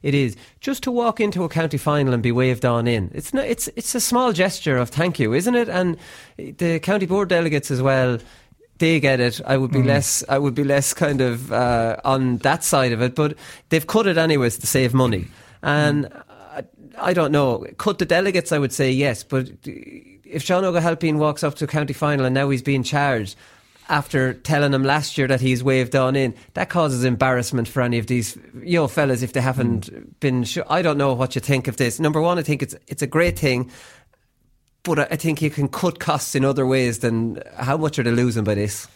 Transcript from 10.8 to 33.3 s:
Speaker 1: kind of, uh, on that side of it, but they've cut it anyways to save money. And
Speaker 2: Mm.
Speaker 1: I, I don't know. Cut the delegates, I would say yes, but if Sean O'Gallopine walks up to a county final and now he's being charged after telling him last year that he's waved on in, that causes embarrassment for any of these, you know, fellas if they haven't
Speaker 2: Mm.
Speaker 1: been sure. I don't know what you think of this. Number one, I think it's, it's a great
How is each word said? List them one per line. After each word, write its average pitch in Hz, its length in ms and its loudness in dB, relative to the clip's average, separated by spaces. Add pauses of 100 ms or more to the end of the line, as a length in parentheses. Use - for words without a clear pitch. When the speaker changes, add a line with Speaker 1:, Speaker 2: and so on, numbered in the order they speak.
Speaker 1:
kind 147 280 0
of, 123 300 -2
uh, 117 540 0
on 131 340 0
that 147 240 0
side 131 300 2
of 110 80 -2
it, 123 140 0
but 151 200 0 (340)
they've 156 180 2
cut 220 200 2
it 170 100 2
anyways 147 400 2
to - 100 -6
save 127 260 2
money. 120 340 2 (340)
And 147 440 2
Speaker 2:
Mm. - 60 -16 (440)
Speaker 1:
I, - 540 -8
I 185 40 2
don't 156 200 2
know. 135 320 2 (120)
Cut - 220 -2
the 180 60 0
delegates, 175 480 0
I 151 40 2
would 135 140 0
say 135 180 0
yes, 131 340 0
but 131 260 -4 (160)
if - 760 -14
Sean 185 220 2
O'Gallopine 165 540 0
walks 151 260 0
up 147 120 -2
to 151 100 -4
a - 20 -8
county 147 260 -2
final 147 320 0
and 127 80 0
now 139 160 2
he's 131 120 0
being 135 220 0
charged 131 520 -2 (540)
after 139 440 0
telling 143 400 0
him 135 100 2
last 143 340 0
year 135 100 2
that 127 140 2
he's 127 220 2
waved 131 320 2
on 131 200 2
in, 131 180 2 (200)
that 180 160 -4
causes 139 340 0
embarrassment 123 640 0
for 135 140 -2
any 120 160 0
of 113 100 -2
these, 123 300 -2 (260)
you 175 120 0
know, 156 120 2
fellas 135 360 0
if 123 100 -6
they 135 80 0
haven't 120 500 0
Speaker 2:
Mm. - 120 -18 (160)
Speaker 1:
been 127 240 0
sure. - 260 -4
I 170 140 2
don't 151 140 2
know 139 160 2
what 127 220 -2
you 120 60 -2
think 135 260 -2
of 120 100 -6
this. 120 220 0
Number 151 220 2
one, 175 160 2
I 156 60 -4
think 143 180 -2
it's, 131 140 -8 (120)
it's - 140 -8
a 143 60 -2
great 170 320 2